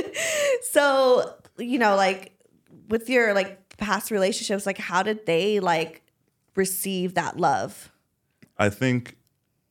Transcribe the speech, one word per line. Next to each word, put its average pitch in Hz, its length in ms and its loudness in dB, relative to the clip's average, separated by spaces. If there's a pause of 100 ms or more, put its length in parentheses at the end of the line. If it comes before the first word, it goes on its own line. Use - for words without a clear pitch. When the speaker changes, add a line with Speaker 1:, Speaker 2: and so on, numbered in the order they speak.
(220)
Speaker 1:
<laughs> 587 480 0
so, 269 640 4 (240)
you 240 200 -4
know, 208 180 4
like, 190 420 -2 (500)
with 226 200 -4
your, 240 240 4
like, 190 260 0 (200)
past 208 320 -2
relationships, 196 560 -2
like, 196 100 -4
how 185 260 -2
did 214 220 -4
they, 190 360 0
like, 165 420 -2 (520)
receive 185 600 -2
that 165 240 -4
love? 135 520 -2 (680)
Speaker 2:
I 104 100 2
think 123 480 -2 (540)